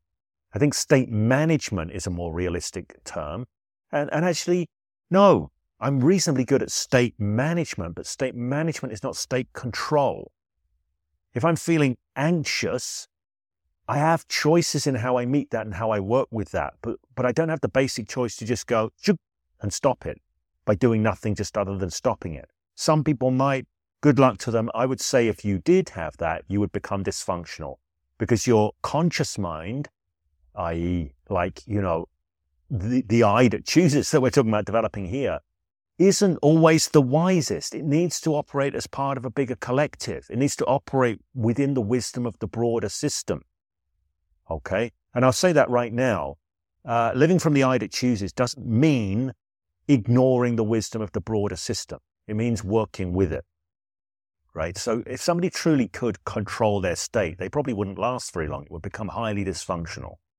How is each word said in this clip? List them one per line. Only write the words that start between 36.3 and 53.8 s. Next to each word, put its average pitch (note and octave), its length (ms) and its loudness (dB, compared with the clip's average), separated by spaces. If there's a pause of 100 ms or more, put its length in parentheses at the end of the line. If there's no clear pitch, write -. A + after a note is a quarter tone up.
always D#3+ 500 6
the D3+ 140 6
wisest. D3 760 0
It - 80 -8
needs D#3 380 0
to D#3+ 140 0
operate C#3 380 -2
as - 140 -6
part C#3 300 -6
of A#2+ 80 -10
a B2+ 40 -6
bigger B2+ 260 -2
collective. B2 720 -4
It G#2 80 -6
needs C#3 200 0
to C#3 80 -2
operate B2+ 540 0 (140)
within C3 400 0
the C3 80 0
wisdom A#2+ 440 -2
of A2 140 -8
the A2+ 80 -6
broader A#2 400 -2
system. - 540 -4 (1080)
Okay? F#2 440 -4 (200)
And B2+ 120 2
I'll B2+ 80 6
say F#3 180 2
that D3 180 4
right A#2+ 220 0
now. G2+ 460 -2 (480)
Uh, A#2 300 0
living D#3+ 240 4
from D#3 140 2
the C3+ 120 4
I C3 140 2
that G#2+ 120 -6
chooses G#2 400 -2
doesn't - 340 -4
mean A#2+ 680 2 (560)
ignoring B2 640 4
the A2+ 80 0
wisdom A2 380 -2
of G#2 100 -8
the G#2+ 80 -4
broader G2+ 380 -2
system. - 420 -8 (280)
It G#2+ 80 -6
means A2 280 -2
working G2 480 -2
with F2+ 220 2
it. C2+ 100 -6 (1120)